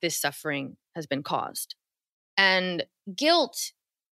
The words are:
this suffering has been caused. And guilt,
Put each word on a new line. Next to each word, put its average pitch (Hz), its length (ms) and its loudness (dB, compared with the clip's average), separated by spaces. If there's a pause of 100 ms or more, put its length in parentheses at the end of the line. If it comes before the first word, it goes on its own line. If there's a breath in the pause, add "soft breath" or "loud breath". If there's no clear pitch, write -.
this 165 180 0
suffering 139 580 -4 (180)
has 160 100 -6
been 139 160 -4
caused. - 540 -4 (640)
And 185 480 4 (300)
guilt, 302 560 2 (480)